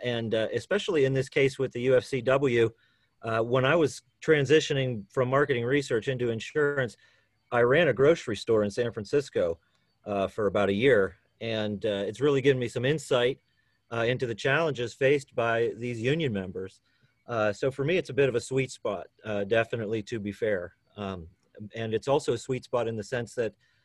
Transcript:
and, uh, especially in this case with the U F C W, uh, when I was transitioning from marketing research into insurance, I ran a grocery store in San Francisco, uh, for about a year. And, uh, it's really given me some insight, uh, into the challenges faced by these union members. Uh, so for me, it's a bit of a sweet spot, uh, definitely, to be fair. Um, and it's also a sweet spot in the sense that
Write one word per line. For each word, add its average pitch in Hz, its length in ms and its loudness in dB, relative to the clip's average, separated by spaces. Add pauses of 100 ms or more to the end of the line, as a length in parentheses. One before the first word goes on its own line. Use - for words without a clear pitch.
and, 117 320 -2
uh, 110 180 0
especially 165 520 0
in 135 100 2
this 131 140 -2
case 139 280 2
with 131 140 -4
the 120 120 -6
U 127 140 6
F 120 80 4
C 131 160 -4
W, 120 480 4 (560)
uh, 113 140 -2
when 120 260 2
I 143 120 4
was - 260 0 (180)
transitioning 135 880 2
from 127 200 -2
marketing 135 360 2
research 131 440 0
into 123 220 -2
insurance, 139 680 -2 (560)
I 120 80 2
ran 139 260 6
a 135 60 2
grocery 139 420 2
store 107 300 2
in 104 60 0
San 120 200 -2
Francisco, 104 720 -2 (440)
uh, 98 220 -2
for 104 220 -2
about 101 220 2
a - 20 2
year. 104 460 4 (220)
And, 107 460 -4
uh, 101 180 -2
it's 107 160 -8
really 139 200 2
given 131 180 4
me 123 80 -2
some 120 180 -6
insight, 135 540 0 (540)
uh, 117 160 -2
into 127 180 -2
the 117 80 -6
challenges 135 580 -2
faced 139 440 0
by 117 400 0
these 117 240 -8
union 139 320 0
members. 95 480 -8 (480)
Uh, 110 240 0
so 135 180 -2
for 135 140 -6
me, 170 120 0
it's - 140 -4
a - 20 -10
bit 135 160 4
of 120 60 -2
a 120 60 2
sweet 131 320 -4
spot, 101 340 -6 (180)
uh, 104 200 -4
definitely, 113 580 -2
to 117 160 -8
be 101 140 -6
fair. 98 420 -4 (220)
Um, 95 320 -8 (480)
and 113 180 -4
it's 110 140 -4
also 143 240 0
a 117 60 -2
sweet 127 260 -6
spot 120 240 -2
in 113 80 -6
the 107 80 -8
sense 120 320 -8
that 110 180 -4 (300)